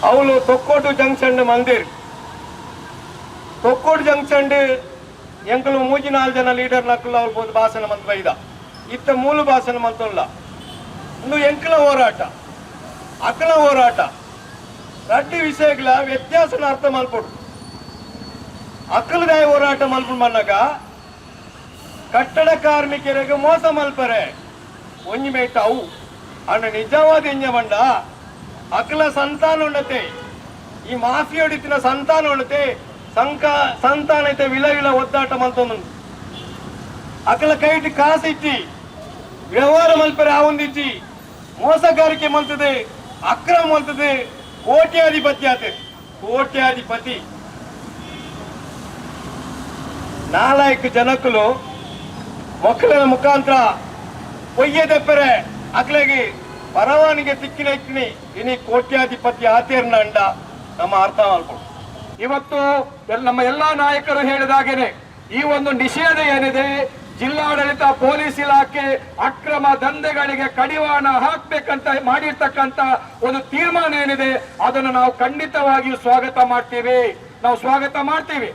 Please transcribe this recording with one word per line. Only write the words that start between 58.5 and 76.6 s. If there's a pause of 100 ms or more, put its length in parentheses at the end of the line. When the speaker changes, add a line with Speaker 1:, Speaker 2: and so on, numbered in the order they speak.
Speaker 1:
ಕೋಟ್ಯಾಧಿಪತಿ (120)
ಆತೇರ್ನ
ಅಂಡ (600)
ನಮ್ಮ (120)
ಅರ್ಥ (120)
ಮಾಡ್ಕೊಂಡು. (600)
Speaker 2:
ಇವತ್ತು (520)
ಎಲ್-,
ನಮ್ಮ (100)
ಎಲ್ಲಾ (140)
ನಾಯಕರು
ಹೇಳಿದಾಗೇನೆ (500)
ಈ (160)
ಒಂದು (120)
ನಿಷೇಧ (160)
ಏನಿದೆ, (520)
ಜಿಲ್ಲಾಡಳಿತ (200)
ಪೊಲೀಸ್
ಇಲಾಖೆ (400)
ಅಕ್ರಮ (160)
ದಂಧೆಗಳಿಗೆ (120)
ಕಡಿವಾಣ (180)
ಹಾಕ್ಬೇಕಂತ (240)
ಮಾಡಿರ್ತಕ್ಕಂಥ (480)
ಒಂದು (120)
ತೀರ್ಮಾನ (100)
ಏನಿದೆ, (360)
ಅದನ್ನು
ನಾವು (100)
ಖಂಡಿತವಾಗಿಯೂ
ಸ್ವಾಗತ (140)
ಮಾಡ್ತೀವಿ, (460)